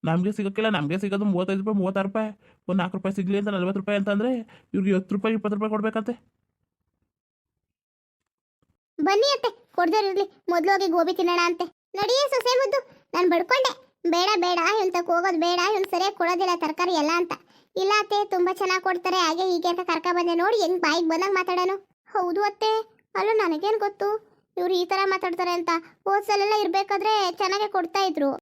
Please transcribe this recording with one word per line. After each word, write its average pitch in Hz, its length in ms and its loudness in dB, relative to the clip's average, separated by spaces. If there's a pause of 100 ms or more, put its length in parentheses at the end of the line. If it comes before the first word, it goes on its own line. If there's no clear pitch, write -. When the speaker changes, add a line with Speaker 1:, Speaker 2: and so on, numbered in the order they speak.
Speaker 1:
ನಮ್ಗೆ 175 300 0
ಸಿಗಕ್ಕಿಲ್ಲ. 214 440 -2
ನಮ್ಗೆ 151 260 -2
ಸಿಗೋದು 202 300 -2
ಮೂವತ್ತೈದು 185 300 0
ರೂಪಾಯಿ, 202 180 -2
ಮೂವತ್ತಾರು 196 300 0
ರೂಪಾಯಿ. 220 180 -4 (400)
ಒಂದ್ 208 120 0
ನಾಲ್ಕು 180 180 -4
ರೂಪಾಯಿ 190 200 -4
ಸಿಗ್ಲಿ 196 200 0
ಅಂತ 202 180 -2
ನಲ್ವತ್ತು 190 260 -2
ರೂಪಾಯಿ 202 180 0
ಅಂತ 202 140 -2
ಅಂದ್ರೆ 226 180 0 (420)
ಇವ್ರಿಗೆ 190 240 2
ಹತ್ತು 190 180 -4
ರೂಪಾಯಿ, 220 220 0
ಇಪ್ಪತ್ತು 208 180 -2
ರೂಪಾಯಿ 214 180 -2
ಕೊಡ್ಬೇಕಂತೆ. 220 400 -2 (2750)
Speaker 2:
ಬನ್ನಿ 403 380 2
ಅತ್ತೆ, 466 140 -2 (280)
ಕೊಡ್ದೇವ್ರು 392 320 2
ಇರ್ಲಿ. 392 160 0 (260)
ಮೊದ್ಲು 339 200 2
ಹೋಗಿ 392 220 2
ಗೋಬಿ 349 240 2
ತಿನ್ನೋಣ 349 300 0
ಅಂತೆ. 349 180 -4 (320)
ನಡಿಯೇ 466 240 2 (120)
ಸೊಸೆ 494 260 0
ಮುದ್ದು, 539 200 0 (340)
ನಾನ್ 359 200 2
ಬಡ್ಕೊಂಡೆ. 508 380 0 (420)
ಬೇಡ 359 160 2 (140)
ಬೇಡ, 359 160 0 (180)
ಇವ್ನ್ 381 160 0
ತಕ್ 349 180 -2
ಹೋಗೋದ್ 349 340 0
ಬೇಡ, 349 140 2 (140)
ಇವ್ನ್ 381 180 0
ಸರಿಯಾಗ್ 392 280 0
ಕೊಡೋದಿಲ್ಲ 359 420 2
ತರಕಾರಿ 349 400 0
ಎಲ್ಲ 302 180 2
ಅಂತ. 349 120 -2 (440)
ಇಲ್ಲ 381 160 2 (100)
ಅತ್ತೆ, 415 160 0 (160)
ತುಂಬಾ 359 240 2
ಚೆನ್ನಾಗ್ 370 280 0
ಕೊಡ್ತಾರೆ, 370 380 0
ಹಾಗೆ 339 260 0
ಹೀಗೆ 349 220 0
ಅಂತ 349 180 -2
ಕರ್ಕ 330 260 -2
ಬಂದೆ. 349 260 0
ನೋಡಿ 440 200 2
ಹೆಂಗ್ 349 220 0
ಬಾಯಿಗೆ 330 280 2
ಬಂದಂಗ್ 381 260 0
ಮಾತಾಡೋನು. 370 380 0 (360)
ಹೌದು 359 360 0
ಅತ್ತೆ, 415 220 -2 (480)
ಅಲ್ಲ 403 120 0 (120)
ನನಗೇನ್ 381 420 0
ಗೊತ್ತು 403 240 -2 (480)
ಇವ್ರು 359 260 0
ಈ - 80 0
ತರ 381 100 0 (120)
ಮಾತಾಡ್ತಾರೆ 359 460 -2
ಅಂತ. 339 120 -4 (340)
ಹೋದ್ 403 240 0
ಸಲೆಲ್ಲ 415 340 2
ಇರ್ಬೇಕಾದ್ರೆ 403 500 0 (280)
ಚೆನ್ನಾಗೆ 403 340 -2
ಕೊಡ್ತಾ 359 340 0
ಇದ್ರು. 285 220 0 (120)